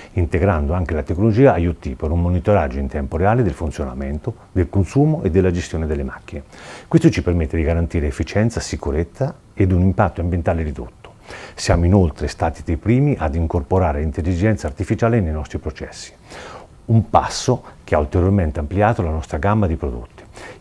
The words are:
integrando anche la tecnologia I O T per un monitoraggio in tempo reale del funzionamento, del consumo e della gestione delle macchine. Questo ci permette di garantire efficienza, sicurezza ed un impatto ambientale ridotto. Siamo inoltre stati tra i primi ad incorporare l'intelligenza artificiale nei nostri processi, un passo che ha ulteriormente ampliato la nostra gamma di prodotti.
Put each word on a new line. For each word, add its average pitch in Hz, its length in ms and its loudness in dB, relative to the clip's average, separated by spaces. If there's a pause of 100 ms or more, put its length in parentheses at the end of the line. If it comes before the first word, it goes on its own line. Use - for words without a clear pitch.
(140)
integrando 80 580 2
anche 90 220 -2
la 76 100 -2
tecnologia 110 540 4
I 87 100 2
O 85 80 0
T 67 200 -8
per 78 160 -2
un 85 100 2
monitoraggio 87 580 2
in 69 80 -4
tempo 69 300 -6
reale 110 260 2
del 87 80 0
funzionamento, 69 840 -6 (180)
del 90 160 0
consumo 143 540 2
e 98 60 2
della 90 220 4
gestione 85 340 -4
delle 73 180 -2
macchine. - 400 -12 (440)
Questo 165 220 4
ci - 140 -2
permette 85 340 0
di 80 60 2
garantire 82 440 0
efficienza, 101 540 -2
sicurezza 82 760 -4 (180)
ed 95 200 2
un 90 80 4
impatto 92 400 2
ambientale 82 420 0
ridotto. - 480 -10 (440)
Siamo 85 280 2
inoltre 87 460 4
stati - 340 -4
tra - 80 -4
i 80 60 0
primi 131 420 2
ad 76 160 -2
incorporare 82 640 0
l'intelligenza 85 680 -2
artificiale 113 520 0
nei 82 140 -2
nostri 76 240 -8
processi, - 560 -12 (720)
un 113 240 4
passo - 540 0 (220)
che - 100 0
ha - 20 4
ulteriormente 85 640 2
ampliato 101 420 0
la 85 80 -2
nostra 80 280 -4
gamma 101 300 0
di 80 100 -2
prodotti. 60 440 -8 (400)